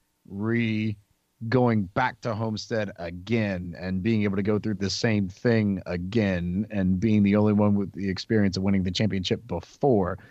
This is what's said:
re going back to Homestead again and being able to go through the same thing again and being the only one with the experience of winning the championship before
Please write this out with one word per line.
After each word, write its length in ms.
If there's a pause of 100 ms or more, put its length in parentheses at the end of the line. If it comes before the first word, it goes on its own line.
(280)
re 680 (520)
going 380
back 360
to 120
Homestead 600
again 840
and 240
being 200
able 140
to 60
go 160
through 160
the 140
same 400
thing 580
again 840
and 300
being 220
the 140
only 160
one 220
with 180
the 160
experience 480
of 60
winning 200
the 80
championship 560
before 720 (120)